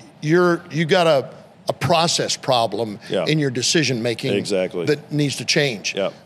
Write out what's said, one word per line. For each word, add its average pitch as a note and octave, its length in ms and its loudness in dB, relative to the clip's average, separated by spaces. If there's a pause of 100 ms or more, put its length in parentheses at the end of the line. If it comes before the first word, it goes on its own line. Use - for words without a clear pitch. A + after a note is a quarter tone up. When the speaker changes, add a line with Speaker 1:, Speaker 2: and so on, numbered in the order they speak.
(200)
Speaker 1:
you're, E3+ 500 4
you D3+ 140 -2
got F3 220 4
a, C#3 220 4 (400)
a C#3 40 -2
process D#3+ 640 0
problem A2 640 0 (100)
Speaker 2:
Yeah. F#2+ 180 0
Speaker 1:
in D#3 120 2
your C#3+ 120 0
decision-making B2 840 -2
Speaker 2:
Exactly. F#2 520 -2
Speaker 1:
that D3 260 -2
needs D3 240 -2
to B2+ 80 -8
change. B2 500 -2
Speaker 2:
Yeah. F#2+ 160 -2 (160)